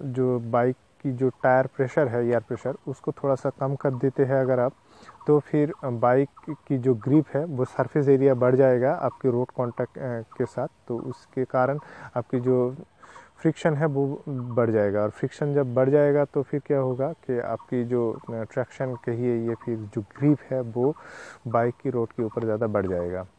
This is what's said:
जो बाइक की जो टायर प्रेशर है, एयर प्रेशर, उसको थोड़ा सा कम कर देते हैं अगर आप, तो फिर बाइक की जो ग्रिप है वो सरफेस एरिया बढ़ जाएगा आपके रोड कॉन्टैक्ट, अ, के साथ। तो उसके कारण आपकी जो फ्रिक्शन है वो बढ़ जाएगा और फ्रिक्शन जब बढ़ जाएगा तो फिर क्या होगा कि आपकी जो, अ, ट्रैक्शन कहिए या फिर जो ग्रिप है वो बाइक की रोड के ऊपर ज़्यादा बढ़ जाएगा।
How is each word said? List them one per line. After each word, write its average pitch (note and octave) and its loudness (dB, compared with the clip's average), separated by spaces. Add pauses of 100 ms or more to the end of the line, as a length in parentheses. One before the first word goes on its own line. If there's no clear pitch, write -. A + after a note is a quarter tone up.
जो B2+ 0
बाइक A#2+ 0 (280)
की C#3 -2
जो B2+ 0
टायर C3 2
प्रेशर C3+ 0
है, A#2+ 0
एयर A#2+ 2
प्रेशर, B2 -6 (120)
उसको D3 -8
थोड़ा C#3 0
सा C3+ -4
कम C#3 -4
कर C#3 -2
देते C3 0
हैं C3+ 2
अगर B2+ 2
आप, B2 0 (540)
तो D3 6
फिर D3 0 (120)
बाइक B2 2 (200)
की C#3+ -4
जो B2 2
ग्रिप C3 2
है D3 -2
वो C3 -2
सरफेस C3+ -2
एरिया C3+ 6
बढ़ B2 4
जाएगा C3 4
आपके C3+ -2
रोड B2 -2
कॉन्टैक्ट, B2 -6
अ, A#2+ -8 (160)
के B2 -2
साथ। B2 -6 (200)
तो A#2 -6
उसके - -8
कारण C3+ 0 (380)
आपकी B2 -4
जो B2+ 0 (600)
फ्रिक्शन D#3+ 0
है D3 0
वो C#3 -2
बढ़ B2 0
जाएगा G#2 2
और G#2 0
फ्रिक्शन C#3+ -4
जब C3+ 0
बढ़ C3 4
जाएगा D3 4
तो C#3 -4
फिर C#3+ -4
क्या C#3+ 0
होगा C3 -2
कि B2 -4
आपकी A#2+ -4
जो, A#2+ 0
अ, - -10 (100)
ट्रैक्शन A#2+ -6
कहिए A#2 -2
या A2+ -2
फिर A2+ -6
जो G#2+ -8
ग्रिप C#3+ 0 (120)
है C3 -2
वो B2 0 (520)
बाइक A#2+ 0
की C3+ -4
रोड A#2 -2
के - -6
ऊपर A2+ -4
ज़्यादा A2+ -2
बढ़ G2+ 0
जाएगा। F2+ -4 (160)